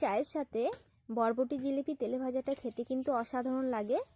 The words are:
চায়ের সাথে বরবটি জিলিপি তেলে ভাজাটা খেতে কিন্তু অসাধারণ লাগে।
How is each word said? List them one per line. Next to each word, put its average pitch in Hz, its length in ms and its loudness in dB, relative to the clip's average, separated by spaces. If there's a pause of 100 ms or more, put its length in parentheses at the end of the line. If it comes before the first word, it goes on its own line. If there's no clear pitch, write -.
চায়ের 294 340 2
সাথে 254 260 -2 (560)
বরবটি 233 460 2
জিলিপি 277 380 0
তেলে 240 220 0
ভাজাটা 254 380 -2
খেতে 240 280 -4
কিন্তু 262 200 0 (120)
অসাধারণ 262 440 0 (100)
লাগে। 220 240 2 (160)